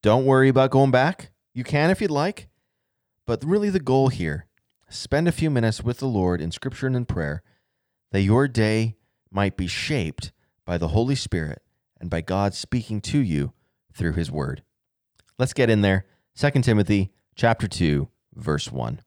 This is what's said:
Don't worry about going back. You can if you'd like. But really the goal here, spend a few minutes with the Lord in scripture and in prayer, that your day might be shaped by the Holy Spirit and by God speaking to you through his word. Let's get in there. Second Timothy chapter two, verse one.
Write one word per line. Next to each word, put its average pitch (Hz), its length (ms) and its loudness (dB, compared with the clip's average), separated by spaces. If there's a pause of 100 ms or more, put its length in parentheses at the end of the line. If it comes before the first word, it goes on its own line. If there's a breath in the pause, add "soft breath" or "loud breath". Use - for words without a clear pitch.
Don't 120 240 2
worry 131 240 6
about 131 220 4
going 135 180 4
back. 131 400 0 (240)
You 123 100 -8
can 151 280 0
if 190 100 0
you'd 202 80 -2
like. 151 400 -4 (760)
But 117 180 -4
really 202 240 2
the 190 100 0
goal 135 280 2
here, 82 400 -4 (420)
spend - 380 -2
a - 40 2
few 160 200 -2
minutes 117 320 0
with 120 160 -4
the 135 80 -4
Lord 92 340 0
in 82 80 -4
scripture - 380 -6
and 131 80 0
in 123 100 -2
prayer, 78 380 -4 (680)
that 98 120 0
your 113 260 4
day 110 480 0 (340)
might 98 260 -2
be 92 120 -4
shaped - 640 -6 (340)
by 87 140 -2
the 82 80 -2
Holy 117 260 2
Spirit 80 480 -4 (400)
and 87 80 -10
by 82 120 -4
God 98 340 -2
speaking 107 460 -6
to - 180 -2
you 76 340 -2 (400)
through 82 200 -2
his 78 180 -4
word. 69 320 -6 (760)
Let's 127 160 -2
get 120 160 2
in 110 100 6
there. 95 260 4 (300)
Second 143 280 0
Timothy 104 500 2 (200)
chapter 113 320 2
two, 76 440 0 (260)
verse - 340 -4
one. - 380 -8